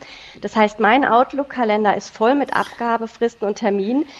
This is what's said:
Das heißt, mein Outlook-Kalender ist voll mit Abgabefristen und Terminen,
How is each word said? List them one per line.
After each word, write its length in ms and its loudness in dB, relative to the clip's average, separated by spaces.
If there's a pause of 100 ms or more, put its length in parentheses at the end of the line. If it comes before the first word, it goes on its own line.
(400)
Das 160 -6
heißt, 240 2
mein 240 4
Outlook-Kalender 920 0
ist 180 -12
voll 200 2
mit 200 -2
Abgabefristen 920 -4
und 80 -4
Terminen, 480 0 (140)